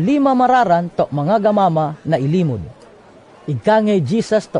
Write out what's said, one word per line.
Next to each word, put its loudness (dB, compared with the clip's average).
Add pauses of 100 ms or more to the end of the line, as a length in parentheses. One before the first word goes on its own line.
lima 2
mararan 2
to -2
mga 0
gamama 0
na 0
ilimod. 0 (880)
Igkangay 0
Jesus -2
to -2